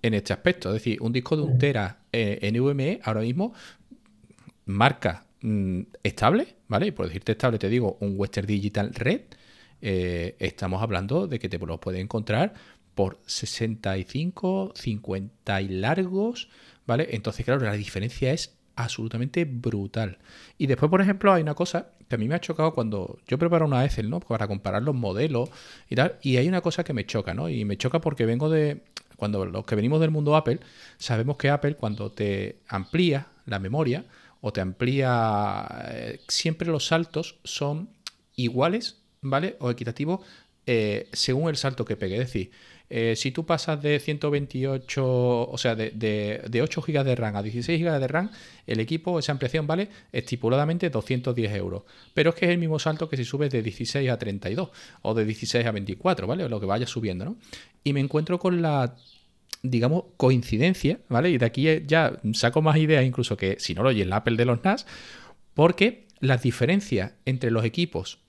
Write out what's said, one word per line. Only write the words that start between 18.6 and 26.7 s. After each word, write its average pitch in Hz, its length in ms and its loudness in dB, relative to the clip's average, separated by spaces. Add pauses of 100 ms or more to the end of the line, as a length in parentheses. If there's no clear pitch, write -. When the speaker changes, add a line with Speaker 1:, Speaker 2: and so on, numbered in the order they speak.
Speaker 1:
absolutamente 120 680 -2
brutal. 110 720 -4 (400)
Y 135 100 0
después, 139 220 4
por 185 120 4
ejemplo, 196 320 4
hay 175 80 6
una 151 140 -2
cosa - 360 -2 (160)
que - 80 -2
a - 20 -2
mí 107 100 0
me 156 80 0
ha 165 60 -2
chocado 160 320 0
cuando 107 540 -4
yo 127 100 0
preparo 165 280 4
una 135 200 4
Excel, 107 240 0
¿no? 87 100 -2
Para 107 280 -2
comparar 98 340 -2
los 143 140 0
modelos 120 540 0 (400)
y - 60 -2
tal, 131 260 2
y 131 160 4
hay 131 100 4
una 180 140 2
cosa 170 220 -2